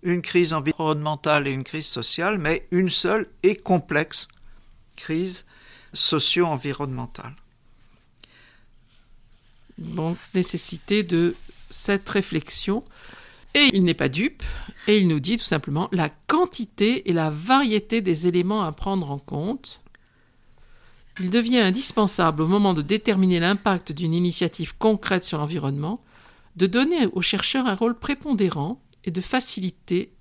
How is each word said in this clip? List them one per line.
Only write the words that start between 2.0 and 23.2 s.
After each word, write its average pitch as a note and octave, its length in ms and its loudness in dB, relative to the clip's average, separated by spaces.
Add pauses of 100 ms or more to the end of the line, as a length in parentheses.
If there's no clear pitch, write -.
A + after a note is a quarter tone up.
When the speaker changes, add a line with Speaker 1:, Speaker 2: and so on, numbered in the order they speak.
Speaker 1:
mais D#3 320 -2
une F3+ 180 2
seule G3+ 400 0 (140)
et G3 120 4
complexe D#3+ 720 0 (680)
crise F3+ 500 -6 (480)
socio-environnementale. C#3+ 1400 -2 (2500)
Speaker 2:
Donc, E3 400 -6 (160)
nécessité F#3 680 -2
de E3+ 320 2 (340)
cette G3 400 -2
réflexion. G3 760 -2 (680)
Et C#4+ 200 8
il F#3+ 100 4
n'est E3+ 100 4
pas C#3+ 140 0
dupe, E3+ 360 -2 (440)
et G#3 100 6
il F#3+ 120 6
nous D#3 100 2
dit F#3+ 180 -2
tout - 60 -6
simplement D3+ 480 -2
la E3+ 160 0 (200)
quantité B3+ 840 0
et F3+ 40 2
la D#3+ 160 2
variété G#3+ 680 2
des F3 260 0
éléments F3+ 380 2
à D#3+ 80 -2
prendre F#3 400 -4
en C#3+ 80 -6
compte. F3 640 -8 (1400)
Il F#3 100 -2
devient A#3 300 2
indispensable F#3 840 2
au D#3+ 40 0
moment G3 260 4
de D#3 80 0
déterminer F#3+ 600 2